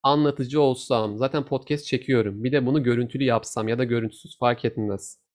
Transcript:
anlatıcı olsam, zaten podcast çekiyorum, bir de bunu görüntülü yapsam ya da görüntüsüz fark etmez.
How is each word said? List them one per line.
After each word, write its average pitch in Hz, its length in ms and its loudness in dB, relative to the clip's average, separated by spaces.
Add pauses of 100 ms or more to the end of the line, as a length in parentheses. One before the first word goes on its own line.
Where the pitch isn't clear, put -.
anlatıcı 143 580 2
olsam, 123 560 0
zaten 135 280 -2
podcast 147 400 -4
çekiyorum, 113 580 0
bir 127 80 0
de 135 140 2
bunu 139 180 2
görüntülü 120 400 0
yapsam 113 440 0
ya 117 120 0
da 127 40 2
görüntüsüz 113 560 -4
fark 120 260 0
etmez. 104 540 -4 (160)